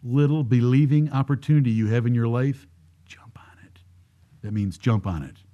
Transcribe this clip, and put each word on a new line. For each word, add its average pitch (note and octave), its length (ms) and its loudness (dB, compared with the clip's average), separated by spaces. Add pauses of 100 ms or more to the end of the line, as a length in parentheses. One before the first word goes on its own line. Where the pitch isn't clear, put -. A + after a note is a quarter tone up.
little D3 420 0
believing C3 640 2
opportunity C#3 600 0
you A2 180 0
have A#2 180 0
in A#2 80 0
your A#2 140 0
life, C3 400 -4 (380)
jump - 340 -20
on - 240 -20
it. - 160 -20 (600)
That G#2 100 -10
means G2+ 260 -4
jump A2 260 0
on E2+ 200 -6
it. C2 140 -18 (160)